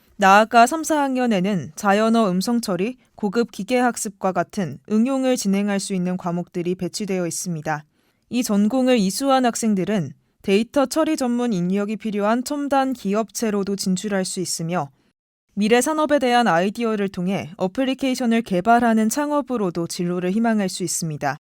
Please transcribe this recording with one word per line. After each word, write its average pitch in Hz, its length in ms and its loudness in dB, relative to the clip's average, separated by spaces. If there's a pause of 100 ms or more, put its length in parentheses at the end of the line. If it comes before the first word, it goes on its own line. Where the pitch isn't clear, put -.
(160)
나아가 214 500 8
삼, 311 160 -4
사 302 200 0
학년에는 220 720 0
자연어 220 540 2
음성 208 300 0
처리, 214 360 -4 (180)
고급 226 380 -2
기계 220 260 -2
학습과 226 540 -2
같은 170 460 -4 (120)
응용을 254 460 2
진행할 202 440 0
수 196 140 -6
있는 180 220 -2
과목들이 175 600 -4
배치되어 185 500 -4
있습니다. 160 580 -6 (460)
이 240 120 0
전공을 240 560 2
이수한 262 460 2
학생들은 202 680 0 (300)
데이터 226 440 2
처리 311 300 0
전문 240 360 -2
인력이 196 440 -2
필요한 214 480 -2
첨단 277 480 0
기업체로도 202 840 -2
진출할 190 480 -2
수 185 160 -6
있으며 165 500 -4 (640)
미래 220 260 4
산업에 302 380 0
대한 240 280 2
아이디어를 208 600 0
통해 180 480 -4
어플리케이션을 254 840 0
개발하는 226 680 2
창업으로도 247 800 -2
진로를 180 460 -4
희망할 214 360 0
수 - 140 -8
있습니다. 151 640 -4